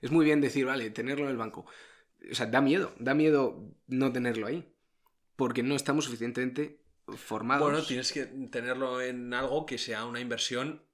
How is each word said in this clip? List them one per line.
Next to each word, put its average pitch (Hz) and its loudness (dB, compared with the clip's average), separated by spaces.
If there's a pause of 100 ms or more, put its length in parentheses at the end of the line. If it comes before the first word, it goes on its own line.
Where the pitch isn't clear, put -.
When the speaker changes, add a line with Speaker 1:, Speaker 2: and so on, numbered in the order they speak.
Speaker 1:
Es 131 -4
muy 160 6
bien 151 6
decir, 139 2
vale, 127 -2
tenerlo 139 -4
en 139 -2
el 123 -2
banco. 110 -8 (640)
O 131 -4
sea, 120 2
da 120 6
miedo, 156 4
da 131 2
miedo 143 4 (140)
no 131 2
tenerlo 120 0
ahí. 151 -6 (640)
Porque 123 0
no 139 2
estamos 139 0
suficientemente 127 -4 (380)
formados. 131 0
Speaker 2:
Bueno, 151 0
tienes 127 -4
que 135 -4 (240)
tenerlo 127 -4
en 123 -6
algo 131 -2
que 123 -6
sea 113 -6
una 120 -6
inversión 123 -4